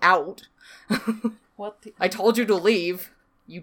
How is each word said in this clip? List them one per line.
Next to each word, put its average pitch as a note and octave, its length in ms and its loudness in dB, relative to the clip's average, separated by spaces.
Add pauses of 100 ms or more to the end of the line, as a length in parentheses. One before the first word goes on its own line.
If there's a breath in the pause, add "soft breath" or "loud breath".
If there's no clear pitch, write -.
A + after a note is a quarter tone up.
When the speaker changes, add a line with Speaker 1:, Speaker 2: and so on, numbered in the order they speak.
Speaker 1:
out." E3 460 2 (380 loud breath)
<laughs> A3 680 -6
Speaker 2:
What G#3 260 -14
the - 180 -20
Speaker 1:
"I F3 80 0
told G#3+ 300 0
you A#3+ 80 2
to G#3 80 2
leave, F3+ 560 0 (380)
you E3 160 -18